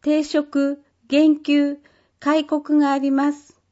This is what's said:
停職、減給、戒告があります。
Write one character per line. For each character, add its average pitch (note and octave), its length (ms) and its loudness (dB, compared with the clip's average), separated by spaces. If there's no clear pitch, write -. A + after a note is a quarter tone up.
停 D4+ 220 -2
職、 C#4+ 580 -4
減 D4+ 320 2
給、 C#4+ 380 0
戒 D4+ 240 -2
告 D4+ 320 -2
が C#4+ 160 2
あ C#4 40 -2
り C#4 140 -2
ま C#4+ 220 0
す。 - 260 -18